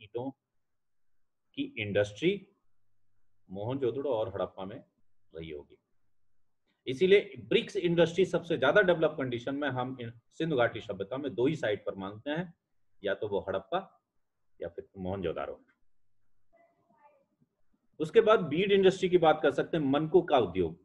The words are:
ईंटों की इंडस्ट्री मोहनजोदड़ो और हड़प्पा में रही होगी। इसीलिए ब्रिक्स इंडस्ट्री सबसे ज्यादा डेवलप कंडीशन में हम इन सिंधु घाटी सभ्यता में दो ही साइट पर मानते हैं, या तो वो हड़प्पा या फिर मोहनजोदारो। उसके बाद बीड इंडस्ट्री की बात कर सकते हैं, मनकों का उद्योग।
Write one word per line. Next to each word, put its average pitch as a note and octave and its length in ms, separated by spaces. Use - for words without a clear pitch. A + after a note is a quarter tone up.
ईंटों A#2+ 300
की C#3+ 220
इंडस्ट्री D3+ 680
मोहनजोदड़ो B2 580
और A2 200
हड़प्पा F#2+ 360
में G#2 180
रही E2 140
होगी। D2 280
इसीलिए D3+ 640
ब्रिक्स - 280
इंडस्ट्री E3+ 480
सबसे E3 320
ज्यादा D3 260
डेवलप D#3+ 340
कंडीशन B2+ 380
में C#3+ 160
हम B2+ 300
इन A#2 100
सिंधु E3 260
घाटी A2+ 260
सभ्यता G2 360
में C#3+ 180
दो A#2+ 120
ही D#3+ 80
साइट G#2 300
पर G2 100
मानते G#2 360
हैं, E3+ 220
या G2 100
तो A2 140
वो F#2+ 120
हड़प्पा F#2+ 400
या E2+ 100
फिर - 180
मोहनजोदारो। E2+ 640
उसके E3 220
बाद G#3+ 240
बीड F3 260
इंडस्ट्री F#3+ 380
की F3+ 100
बात D#3+ 240
कर D3 80
सकते C#3+ 260
हैं, D#3 80
मनकों D#3 380
का D3 160
उद्योग। F2 460